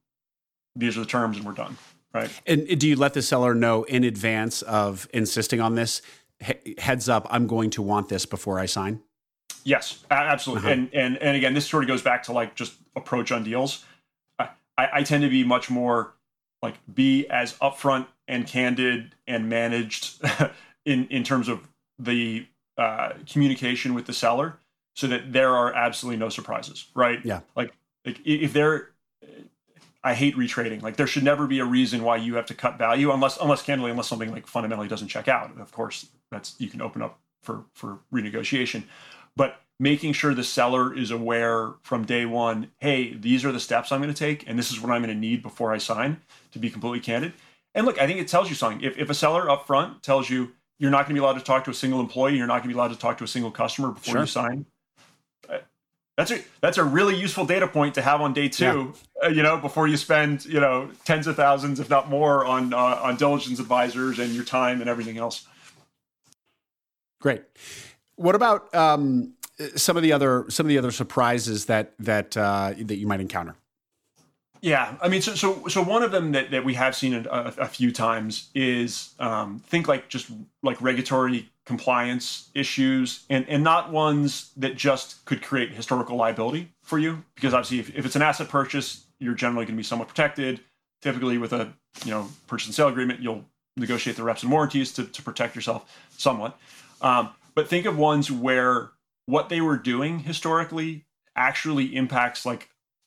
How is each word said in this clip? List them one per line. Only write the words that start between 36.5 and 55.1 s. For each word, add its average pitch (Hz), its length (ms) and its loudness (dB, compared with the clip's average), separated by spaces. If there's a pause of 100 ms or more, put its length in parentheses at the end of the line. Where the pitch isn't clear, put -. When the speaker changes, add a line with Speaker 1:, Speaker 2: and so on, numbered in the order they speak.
Speaker 1:
you 107 100 -8
can - 120 -12
open - 200 -8
up - 180 -10 (220)
for, - 320 -10
for 101 260 -14 (140)
renegotiation. 113 720 -4 (520)
But 131 260 0 (180)
making 147 340 2
sure 147 200 0
the 123 100 -2
seller 127 540 0
is 117 140 -4
aware 117 640 0 (100)
from 117 220 -2
day 120 200 0
one, 117 540 -2
"Hey, 127 340 0
these 123 320 2
are 139 60 0
the 123 80 -4
steps 120 320 -2
I'm 139 100 0
gonna 147 140 -4
take, 151 340 -4
and 117 80 -4
this 120 140 -2
is 113 100 -8
what 120 100 -2
I'm 120 100 0
gonna 110 120 -4
need 110 300 -2
before 110 280 -4
I 110 60 0
sign," 120 420 -2 (340)
to - 40 -16
be 113 140 -4
completely 120 300 -6
candid. 127 320 -4 (420)
And 220 100 2
look, 254 160 2
I 139 60 6
think 185 120 -2
it 165 80 -6
tells 175 220 4
you 156 60 -6
something. 113 260 -2
If, - 160 -4
if 147 140 -4
a - 20 -2
seller 160 340 2
up 139 200 0
front 143 340 0
tells 135 260 2
you, 127 260 -2 (260)
"You're 139 100 2
not 139 160 6
gonna 147 80 -4
be 143 60 0
allowed 135 180 4
to 127 60 -10
talk 131 220 2
to - 40 -6
a 120 60 -6
single 131 240 0
employee, 131 360 2
you're 123 120 0
not 120 160 0
gonna 123 60 -4
be 120 40 -4
allowed 120 200 2
to 110 40 -12
talk 117 220 -2
to - 40 -10
a 110 40 -8
single 117 240 -4
customer 123 400 -2
before - 220 -6
Speaker 2:
Sure. 131 80 2
Speaker 1:
you 151 60 0
sign," 127 380 -4 (800)